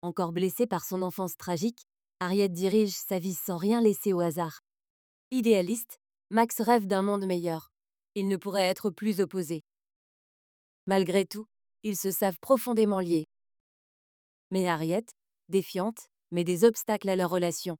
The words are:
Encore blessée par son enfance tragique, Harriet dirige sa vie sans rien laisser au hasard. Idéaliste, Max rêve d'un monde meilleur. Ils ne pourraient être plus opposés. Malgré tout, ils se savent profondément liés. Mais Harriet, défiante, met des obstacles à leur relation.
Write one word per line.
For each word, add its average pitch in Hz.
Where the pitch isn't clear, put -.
Encore 170
blessée 180
par 175
son 185
enfance 185
tragique, 185
Harriet 190
dirige 190
sa -
vie 180
sans 180
rien 214
laisser 208
au 180
hasard. 170
Idéaliste, 226
Max 226
rêve 220
d'un 190
monde 202
meilleur. 175
Ils 196
ne 196
pourraient 190
être 190
plus 202
opposés. 165
Malgré 190
tout, 214
ils 208
se 196
savent 175
profondément 220
liés. 170
Mais 185
Harriet, 170
défiante, 190
met 175
des 175
obstacles 220
à 185
leur 180
relation. 175